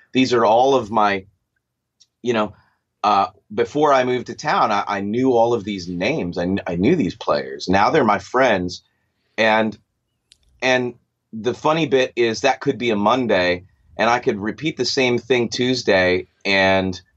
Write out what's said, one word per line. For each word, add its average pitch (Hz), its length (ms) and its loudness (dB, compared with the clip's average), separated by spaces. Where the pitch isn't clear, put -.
These 127 200 2
are 117 120 4
all 123 300 4
of 113 140 -2
my, 101 360 0
you 120 120 -2
know, 107 220 -2
uh, 98 240 2
before 143 400 0
I 127 120 4
moved 123 220 -2
to 117 80 -12
town, 151 360 0
I, 104 160 0
I 101 140 -4
knew 120 320 0
all 117 200 2
of 104 120 -4
these 95 240 -8
names. 92 480 -4
I 87 80 -2
kn-, 95 220 -2
I 92 80 -6
knew 107 200 2
these 101 200 -2
players. 69 520 -4
Now 98 220 2
they're 143 160 2
my 101 140 2
friends. 95 640 0
And, 110 400 2
and 127 340 0
the 113 200 -4
funny 156 320 0
bit 127 300 0
is 117 260 0
that - 200 -2
could 131 160 -2
be 120 140 -4
a 107 40 0
Monday, 101 680 0
and 110 120 0
I 120 100 2
could 117 200 -2
repeat 110 380 -6
the 123 80 -4
same 123 320 0
thing 117 320 -2
Tuesday, 113 800 0
and 95 540 0